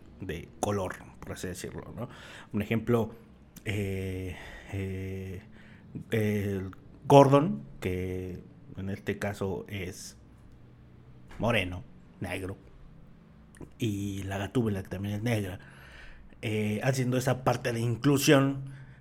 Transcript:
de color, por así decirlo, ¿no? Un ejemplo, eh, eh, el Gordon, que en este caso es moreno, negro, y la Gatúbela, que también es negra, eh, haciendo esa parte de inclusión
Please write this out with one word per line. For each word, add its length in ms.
de 300
color, 360
por 140
así 120
decirlo, 500
¿no? 140
Un 120
ejemplo, 500
eh, 720
eh, 720
el 640
Gordon, 560
que 580
en 120
este 300
caso 480
es 500
moreno, 460
negro, 380
y 460
la 160
Gatúbela, 420
que 80
también 240
es 80
negra, 380
eh, 420
haciendo 320
esa 280
parte 300
de 60
inclusión 920